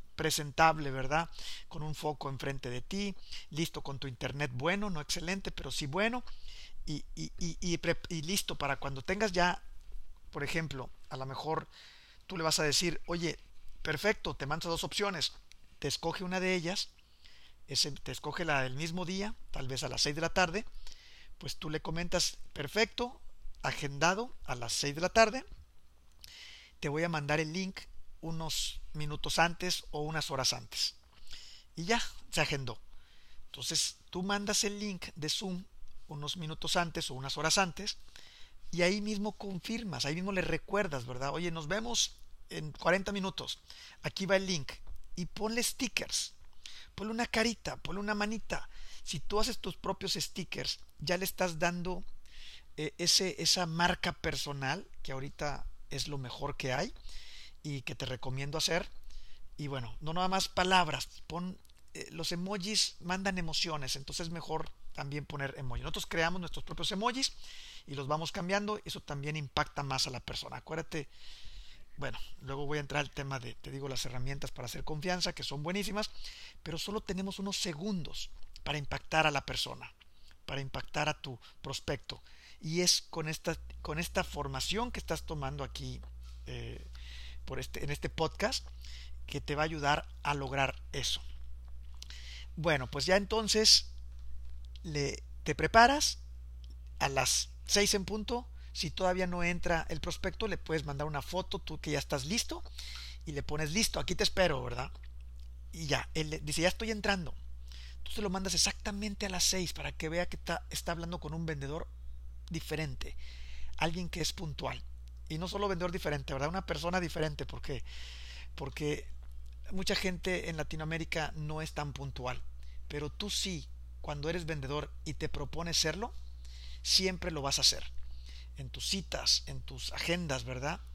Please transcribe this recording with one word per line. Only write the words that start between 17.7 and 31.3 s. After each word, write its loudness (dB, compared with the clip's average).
te -4
escoge -2
la 6
del 0
mismo 0
día, -2
tal -2
vez 0
a 0
las 2
seis 4
de 0
la 2
tarde, 4
pues -6
tú -4
le 0
comentas, 2
"Perfecto, 0
agendado 2
a -2
las -4
seis 0
de -2
la 4
tarde, 8
te -2
voy 2
a 4
mandar 2
el 0
link -2
unos 0
minutos 0
antes 4
o -2
unas 0
horas 4
antes". -2